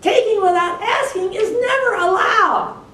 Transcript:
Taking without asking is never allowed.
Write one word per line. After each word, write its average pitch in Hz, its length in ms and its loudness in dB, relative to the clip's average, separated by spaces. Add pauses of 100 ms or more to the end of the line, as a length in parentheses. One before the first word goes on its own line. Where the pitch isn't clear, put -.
Taking 440 400 2
without 359 400 2
asking 427 520 -2
is 440 180 -2
never 508 440 0
allowed. 370 800 0 (160)